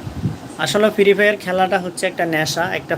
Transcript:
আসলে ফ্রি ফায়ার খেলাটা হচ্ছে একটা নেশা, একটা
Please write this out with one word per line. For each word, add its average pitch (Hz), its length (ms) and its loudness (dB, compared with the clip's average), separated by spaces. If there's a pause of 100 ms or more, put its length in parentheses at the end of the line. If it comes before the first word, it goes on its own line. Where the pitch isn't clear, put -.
(580)
আসলে 208 320 2
ফ্রি 202 240 4
ফায়ার 208 240 4
খেলাটা 185 420 0
হচ্ছে 180 280 -4
একটা 180 180 -2
নেশা, 165 500 -2
একটা 147 220 -4